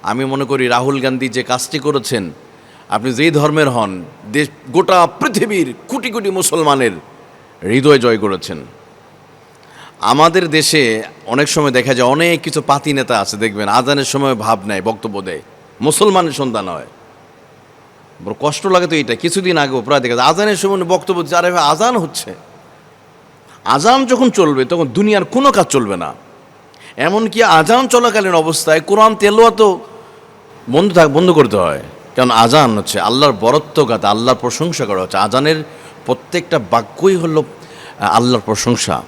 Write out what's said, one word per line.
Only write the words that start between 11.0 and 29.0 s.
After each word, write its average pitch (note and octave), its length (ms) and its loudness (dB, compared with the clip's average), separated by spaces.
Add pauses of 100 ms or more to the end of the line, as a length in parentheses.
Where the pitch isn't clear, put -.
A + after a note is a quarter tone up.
অনেক C3+ 220 0
সময় D3 240 0
দেখা B2+ 220 0
যায়, B2 160 2
অনেক E3 320 0
কিছু D3+ 200 -6
পাতি C#3+ 320 -2
নেতা B2+ 260 -2
আছে, G2+ 180 -6
দেখবেন G#2 320 -4
আজানের C3 360 0
সময় C3+ 300 -2
ভাব G#2+ 300 -2
নেয়, G2+ 160 -4
বক্তব্য G#2 400 -6
দেয়, F2 200 -10 (400)
মুসলমানের F3+ 500 2
সন্তান A2 380 -6
হয়। D2 160 -10 (1400)
বড় G2+ 140 -10
কষ্ট D3 280 -6
লাগে F3+ 200 2
তো D#3+ 80 -2
এটা। B2 200 -2
কিছুদিন F3 420 -2
আগেও C3+ 240 -2
প্রায় C3+ 200 0
দেখা A#2+ 140 -2
যায় B2 120 2
আজানের G3 280 0
সময় G3 180 -2
উনি F#3 100 -2
বক্তব্য F3+ 380 -2
দিচ্ছে, D#3 140 -4
"আরে F3+ 160 2
ভাই, F3 120 0
আজান G3+ 340 2
হচ্ছে।" D3+ 360 -6 (1300)
আজান G#3+ 400 2
যখন B3 240 2
চলবে, D3 360 2
তখন D#3+ 220 -2
দুনিয়ার G3 380 0
কোনো C4+ 260 2
কাজ F#3+ 160 2
চলবে G#2 300 -2
না। D#2 160 -8 (840)
এমনকি G#3 460 0
আজান G3+ 440 4
চলাকালীন G#3+ 460 2
অবস্থায় D#3+ 480 2
কোরআন G#3+ 340 4